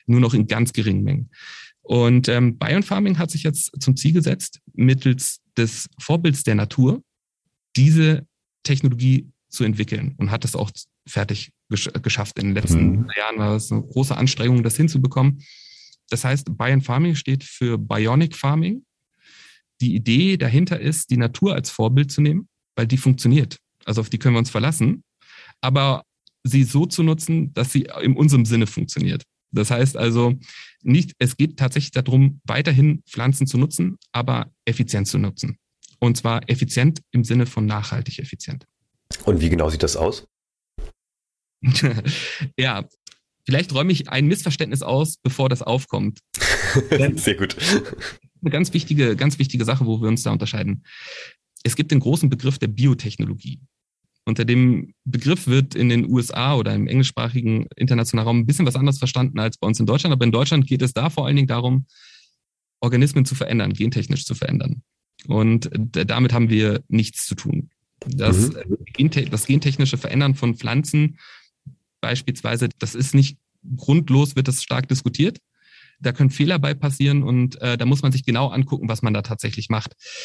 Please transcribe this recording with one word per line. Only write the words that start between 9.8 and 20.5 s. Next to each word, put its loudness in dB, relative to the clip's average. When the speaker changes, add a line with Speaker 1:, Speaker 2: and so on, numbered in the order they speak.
Speaker 1:
und -2
hat -4
das -4
auch -4
fertig -6
gesch-, -4
geschafft. -4
In -4
den 0
letzten 2
Speaker 2:
Mhm. -4
Speaker 1:
Jahren -4
war 0
es -6
eine -2
große -2
Anstrengung, 2
das 0
hinzubekommen. 2
Das -4
heißt, -2
Bionfarming 2
steht -4
für -2
Bionic 0
Farming. -2
Die 0
Idee 2
dahinter 0